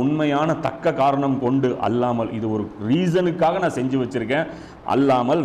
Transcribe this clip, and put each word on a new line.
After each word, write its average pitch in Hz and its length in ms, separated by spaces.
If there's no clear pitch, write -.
உண்மையான 147 480
தக்க 160 340
காரணம் 139 440
கொண்டு 131 260
அல்லாமல், 120 500
இது 110 180
ஒரு 104 100
ரீசனுக்காக 175 720
நான் 165 160
செஞ்சு 131 240
வச்சிருக்கேன், 123 440
அல்லாமல் 135 500